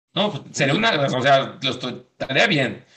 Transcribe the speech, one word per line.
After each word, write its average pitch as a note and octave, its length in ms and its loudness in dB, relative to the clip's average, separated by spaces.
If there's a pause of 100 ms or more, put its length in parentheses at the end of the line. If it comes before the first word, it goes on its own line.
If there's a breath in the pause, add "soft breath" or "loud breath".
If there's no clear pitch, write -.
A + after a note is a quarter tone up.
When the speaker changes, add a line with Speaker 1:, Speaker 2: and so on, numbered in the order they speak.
(140)
Speaker 1:
No, G3+ 160 0
pues, - 140 -8 (120)
sería C#3+ 180 2
Speaker 2:
Sí. F3+ 40 2
Speaker 1:
una, D3+ 280 2
o B2+ 160 -2
sea, C3+ 380 4
lo C3+ 100 -2
estoy, B2 360 -8 (100)
estaría D#3+ 300 0
bien. C#3 380 -2 (120 soft breath)